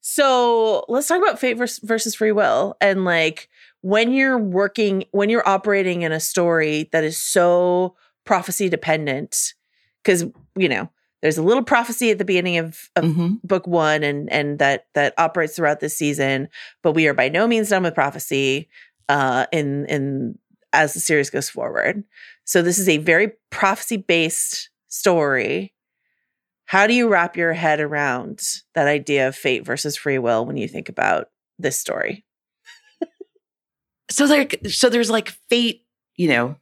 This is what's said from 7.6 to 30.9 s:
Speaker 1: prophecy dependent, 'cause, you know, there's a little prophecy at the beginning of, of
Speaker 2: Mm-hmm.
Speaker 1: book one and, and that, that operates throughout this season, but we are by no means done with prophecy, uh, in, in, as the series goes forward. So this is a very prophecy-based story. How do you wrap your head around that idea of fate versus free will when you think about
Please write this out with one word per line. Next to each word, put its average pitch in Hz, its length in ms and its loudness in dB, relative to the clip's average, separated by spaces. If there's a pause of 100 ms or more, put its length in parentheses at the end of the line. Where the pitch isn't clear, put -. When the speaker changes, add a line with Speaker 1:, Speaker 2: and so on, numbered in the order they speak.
Speaker 1:
prophecy 185 460 0
dependent, 156 840 -2 (480)
'cause, 170 220 2 (300)
you 185 140 0
know, 127 220 -4 (300)
there's 151 160 2
a 160 60 -2
little 233 200 4
prophecy 240 480 0
at 202 60 0
the 196 60 -2
beginning 180 360 0
of, 165 360 -10
of 170 80 2
Speaker 2:
Mm-hmm. 170 300 0 (100)
Speaker 1:
book 185 240 -2
one 156 360 2
and, 147 280 -4
and 147 280 -2
that, 139 340 2
that 143 240 2
operates 165 360 0
throughout 151 280 0
this 151 160 -4
season, 139 500 -2 (340)
but 156 120 2
we 160 140 4
are 143 60 2
by 131 140 2
no 170 180 2
means 220 240 2
done 190 140 2
with 170 100 -2
prophecy, 139 760 -2 (400)
uh, 131 420 2
in, 143 360 -2
in, 135 500 -4 (340)
as 151 220 2
the 165 80 -8
series 147 280 0
goes - 200 -6
forward. - 560 -4 (400)
So - 160 2
this 175 180 0
is 190 80 0
a 156 120 4
very 175 340 2 (160)
prophecy-based - 1200 -2 (180)
story. 156 840 0 (920)
How 196 200 2
do 233 60 4
you 240 160 4
wrap 175 260 2
your 170 160 0
head 156 300 0
around 147 600 -4 (320)
that 151 140 2
idea 143 400 0
of 135 80 -4
fate - 300 -2
versus 143 320 -6
free 135 220 -2
will 117 260 0
when 143 100 -8
you 113 140 -6
think - 180 -12
about - 440 -2 (260)